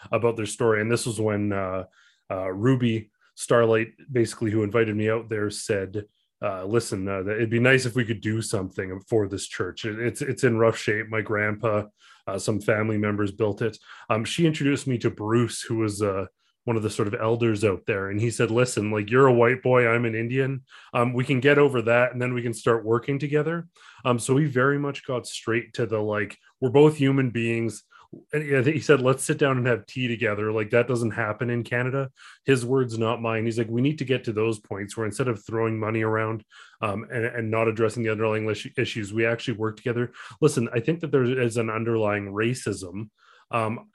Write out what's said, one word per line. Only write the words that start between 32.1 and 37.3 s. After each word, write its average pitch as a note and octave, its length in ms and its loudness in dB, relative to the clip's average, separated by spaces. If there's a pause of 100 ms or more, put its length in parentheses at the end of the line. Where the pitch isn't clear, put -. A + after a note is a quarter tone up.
His C3 180 4
words, B2 320 0
not A2+ 280 0
mine. A2+ 220 -2
He's A2+ 120 -2
like, A2+ 120 -2
"We A#2 120 0
need D3+ 160 0
to C#3+ 80 -6
get B2 200 0
to A#2+ 60 -4
those G#2+ 280 0
points G2+ 360 -10
where A2+ 120 -4
instead B2 200 -4
of A2+ 160 -4
throwing A2+ 360 -2
money A2 240 -2
around, A2 420 -2 (360)
um, G#2+ 300 -4
and, A#2 140 -4
and A#2 240 -6